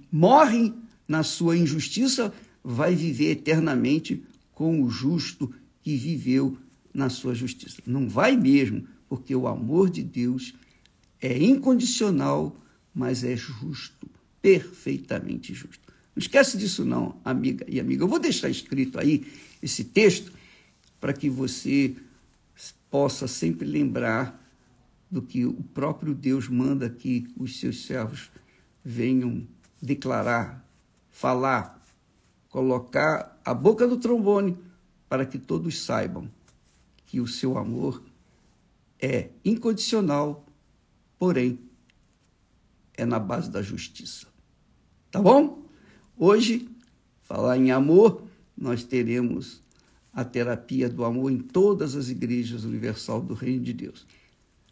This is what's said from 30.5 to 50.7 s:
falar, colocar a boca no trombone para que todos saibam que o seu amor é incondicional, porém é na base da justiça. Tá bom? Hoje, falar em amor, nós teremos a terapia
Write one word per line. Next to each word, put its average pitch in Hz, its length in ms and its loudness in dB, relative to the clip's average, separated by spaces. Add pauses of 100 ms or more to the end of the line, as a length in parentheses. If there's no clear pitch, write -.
falar, 127 720 -2 (640)
colocar 131 960 -2
a 123 100 -2
boca 214 340 4
no 240 100 0
trombone 202 600 2 (520)
para 131 160 -2
que 131 140 -8
todos 165 420 -6
saibam - 480 -6 (760)
que - 160 -6
o 117 60 -4
seu 127 320 -4
amor - 440 -6 (960)
é 127 300 -2 (160)
incondicional, 196 1040 0 (720)
porém 127 400 2 (1400)
é - 100 -4
na 113 140 2
base 117 320 -4
da 101 100 -4
justiça. - 640 -10 (840)
Tá 190 100 0
bom? 269 400 6 (560)
Hoje, 220 520 4 (540)
falar 123 340 0
em 131 140 6
amor, 160 520 6 (340)
nós 120 260 -4
teremos 120 800 -2 (520)
a - 100 -4
terapia 120 640 -4